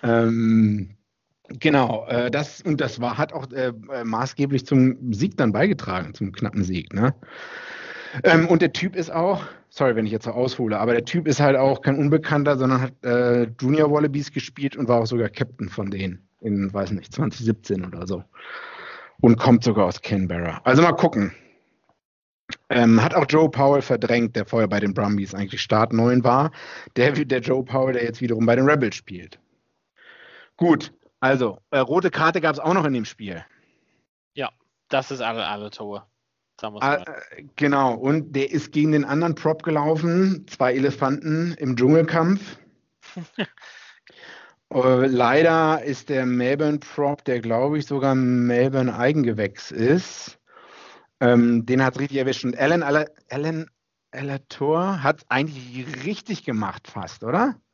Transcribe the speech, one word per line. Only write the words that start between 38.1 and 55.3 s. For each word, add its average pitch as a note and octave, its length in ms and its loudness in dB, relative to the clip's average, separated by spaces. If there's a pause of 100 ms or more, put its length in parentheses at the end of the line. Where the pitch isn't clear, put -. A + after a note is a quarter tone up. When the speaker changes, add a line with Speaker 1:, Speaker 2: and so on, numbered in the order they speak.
Speaker 1:
der C#3 160 -2
ist D3+ 200 -4
gegen D3+ 220 2
den D3 120 2
anderen D#3 300 -2
Prop D#3 280 -2
gelaufen, E3 840 0
zwei B2+ 260 0
Elefanten D3 800 -2
im C3 220 -4
Dschungelkampf. E3 840 2 (580)
Speaker 2:
<laughs> F3+ 320 -10 (1200)
Speaker 1:
Äh, C3 360 4
leider D#3 720 4
ist C3+ 280 -8
der C3 180 0
Melbourne C#3 500 0
Prop, C#3+ 480 -4
der, B2 140 -2
glaube B2 400 0
ich, C#3+ 80 -8
sogar C3+ 260 0
Melbourne B2 840 2
Eigengewächs A#2 760 0
ist, - 640 0 (840)
ähm, A#2+ 440 4
den C3 180 2
hat's C3 160 0
richtig C#3 200 -4
erwischt. C3 260 -2
Und A#2+ 100 -4
Alan E3 280 2
Ala-, D3 260 0 (220)
Alan D#3 340 -6 (460)
Alator D3 880 -4
hat's C#3 260 0
eigentlich C3 800 -6